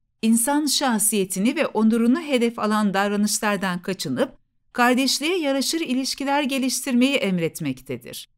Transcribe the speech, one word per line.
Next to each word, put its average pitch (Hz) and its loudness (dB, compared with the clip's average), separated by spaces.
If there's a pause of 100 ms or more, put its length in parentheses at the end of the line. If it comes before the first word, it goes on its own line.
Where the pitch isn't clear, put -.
(220)
insan 254 2
şahsiyetini 220 0
ve 285 0
onurunu 233 2
hedef 240 0
alan 214 0
davranışlardan 202 -2
kaçınıp, 170 -4 (360)
kardeşliğe 269 2
yaraşır 277 0
ilişkiler 277 -2
geliştirmeyi 262 0
emretmektedir. 160 -4